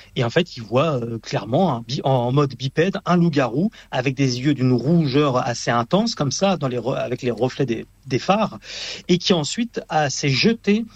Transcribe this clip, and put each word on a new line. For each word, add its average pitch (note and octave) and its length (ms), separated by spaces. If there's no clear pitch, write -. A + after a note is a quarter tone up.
Et B2+ 80
en A#2 60
fait, E3+ 260
il A#2+ 60
voit, C3 320
euh, A#2 240
clairement, C3+ 580
un A#2 60
bi-, B2 220
en, C#3 60
en B2 220
mode C#3+ 220
bipède, D#3 500
un F3 120
loup-garou D3 540
avec C3+ 240
des B2+ 260
yeux C#3 140
d'une B2+ 180
rougeur C#3 640
assez B2 340
intense, F3 440
comme C#3+ 180
ça, F#3+ 240
dans C#3 120
les B2 100
re-, A2+ 180
avec B2 260
les B2 80
reflets B2 360
des, A2 200
des B2+ 120
phares, F#3+ 400
et F3+ 100
qui - 140
ensuite F3+ 560
a, D#3 220
s'est C#3+ 200
jeté G#3+ 640